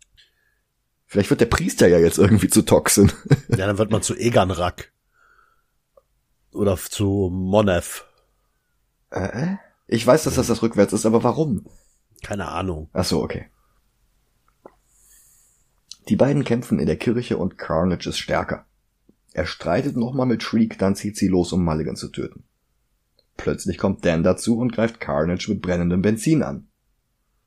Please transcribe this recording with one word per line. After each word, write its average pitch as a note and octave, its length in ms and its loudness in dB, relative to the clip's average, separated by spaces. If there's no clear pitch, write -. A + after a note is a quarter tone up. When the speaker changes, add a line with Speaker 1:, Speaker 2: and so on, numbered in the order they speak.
Speaker 1:
Vielleicht - 220 2
wird - 120 4
der - 60 4
Priester - 400 2
ja F2 120 6
jetzt E2 200 4
irgendwie G2 300 4
zu - 140 4
Toxin. - 540 4
<laughs> - 40 -20
Speaker 2:
Ja, F#2+ 180 0
dann G2+ 100 -2
wird G#2 140 -2
man G#2 120 0
zu - 120 -4
Egan A2 360 2
Rack. F2 400 -6
Oder G2+ 260 0
zu G2 540 -2
Monef. F#2 720 0
Speaker 1:
Äh? B2 440 -4
Ich A#2 180 -2
weiß, D#3 180 6
dass - 120 -2
das, B2 120 0
das A2+ 160 -2
rückwärts G#2 300 2
ist, G#2+ 120 0
aber A2+ 180 2
warum? B2 420 -2
Speaker 2:
Keine G2 240 -8
Ahnung. D#2+ 460 -6
Speaker 1:
Ach F2+ 120 -2
so, D#2+ 160 0
okay. - 260 -8
Die G#2+ 60 2
beiden C#3 280 2
kämpfen A#2+ 360 -2
in D2+ 80 -2
der - 100 0
Kirche A#2+ 400 -2
und - 200 -6
Carnage E2 520 -4
ist - 100 -8
stärker. - 460 -6
Er - 120 -4
streitet C3 520 -4
nochmal B2+ 300 -2
mit A2+ 160 -2
Shriek, A2 340 0
dann G2 180 0
zieht G#2 220 -8
sie G2+ 100 0
los, F#2 260 2
um F2+ 100 0
Mulligan D#2 320 -2
zu - 140 -12
töten. - 340 -10
Plötzlich - 400 -6
kommt G2 280 -2
Dan E2 180 2
dazu F#2 360 0
und B2 140 -2
greift A2+ 260 -2
Carnage E2+ 500 -2
mit G2 120 -4
brennendem F2 400 0
Benzin A2 420 0
an. - 240 -10